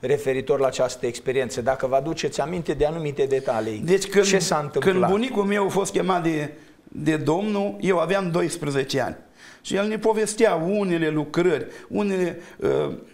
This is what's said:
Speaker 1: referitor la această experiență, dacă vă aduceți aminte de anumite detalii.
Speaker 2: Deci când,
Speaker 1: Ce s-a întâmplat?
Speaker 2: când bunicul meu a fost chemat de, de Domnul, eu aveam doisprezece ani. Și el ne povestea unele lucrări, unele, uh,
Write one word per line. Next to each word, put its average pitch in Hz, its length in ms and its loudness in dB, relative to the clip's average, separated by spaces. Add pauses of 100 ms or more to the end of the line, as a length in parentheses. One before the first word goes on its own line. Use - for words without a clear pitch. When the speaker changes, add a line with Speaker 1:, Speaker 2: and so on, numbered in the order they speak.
Speaker 1:
referitor 135 580 0
la 135 80 4
această 127 400 -2
experiență, 123 540 -2
dacă 127 260 0
vă 127 80 0
aduceți 147 460 -2
aminte 165 320 -4
de 143 140 2
anumite 151 380 -2
detalii. 120 600 -2
Speaker 2:
Deci 190 220 2
când, 196 180 4
Speaker 1:
Ce 196 140 4
s-a 170 240 0
întâmplat? 143 300 0
Speaker 2:
când 185 140 2
bunicul 208 380 0
meu 202 200 2
a 190 40 0
fost 185 240 0
chemat 180 300 0
de, 151 300 -2 (300)
de 156 340 -2
Domnul, 196 640 0
eu 180 180 2
aveam 180 320 0
doisprezece 143 680 -2
ani. 104 160 -4 (440)
Și - 140 -6
el 202 140 0
ne 214 100 -2
povestea 214 560 2
unele 170 540 0
lucrări, 156 580 0 (220)
unele, 185 520 -2 (160)
uh, 139 360 0 (220)